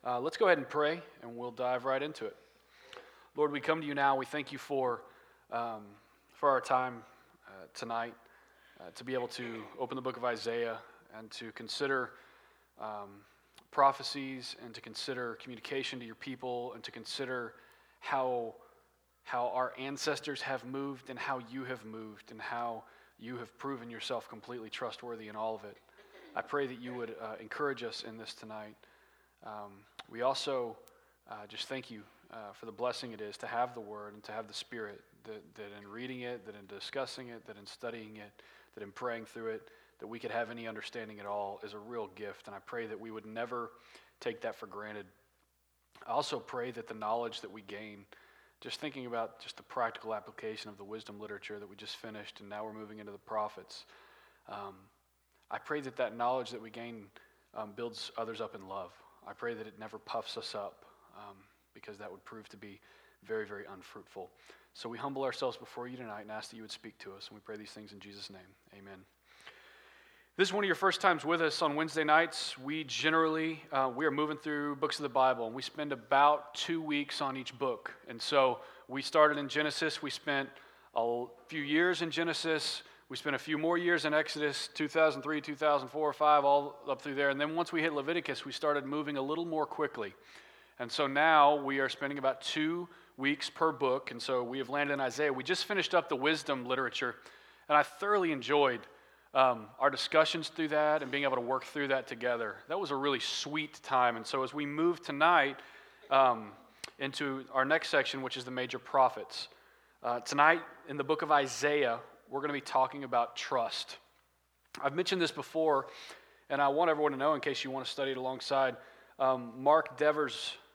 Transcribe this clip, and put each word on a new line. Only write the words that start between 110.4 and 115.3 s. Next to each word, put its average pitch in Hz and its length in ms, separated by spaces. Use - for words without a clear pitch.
in 147 100
the 139 60
book 156 200
of 151 80
Isaiah, 139 680
we're 135 120
gonna 147 120
be 139 80
talking 135 440
about 120 300
trust. - 640
I've 139 100
mentioned 180 260
this 165 120